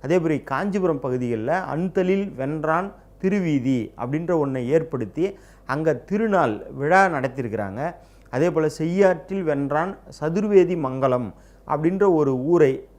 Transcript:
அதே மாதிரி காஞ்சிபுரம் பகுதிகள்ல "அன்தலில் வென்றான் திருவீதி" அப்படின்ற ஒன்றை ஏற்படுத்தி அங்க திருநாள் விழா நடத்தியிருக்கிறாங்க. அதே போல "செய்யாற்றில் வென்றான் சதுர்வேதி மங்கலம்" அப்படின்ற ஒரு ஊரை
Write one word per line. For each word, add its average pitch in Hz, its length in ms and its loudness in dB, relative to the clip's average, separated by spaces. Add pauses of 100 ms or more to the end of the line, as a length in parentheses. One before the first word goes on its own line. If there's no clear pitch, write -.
அதே 156 160 0
மாதிரி 160 240 0
காஞ்சிபுரம் 180 600 -2
பகுதிகள்ல 123 440 -2
"அன்தலில் 180 920 -2
வென்றான் 156 540 -2 (260)
திருவீதி" 143 760 0
அப்படின்ற 160 420 -2
ஒன்றை 131 300 -2
ஏற்படுத்தி 156 720 -2 (260)
அங்க 151 300 -2
திருநாள் 180 800 0
விழா 160 340 4
நடத்தியிருக்கிறாங்க. 127 880 -4 (360)
அதே 156 200 0
போல 156 180 0
"செய்யாற்றில் 185 800 0
வென்றான் 147 500 -2 (240)
சதுர்வேதி 180 580 4
மங்கலம்" 127 560 0 (320)
அப்படின்ற 175 480 2
ஒரு 135 240 2
ஊரை 143 500 4 (100)